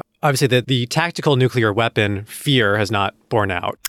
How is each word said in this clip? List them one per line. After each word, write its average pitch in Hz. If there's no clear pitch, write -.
obviously 143
the, 123
the 127
tactical 160
nuclear 123
weapon 104
fear 110
has 101
not 101
borne 104
out. 90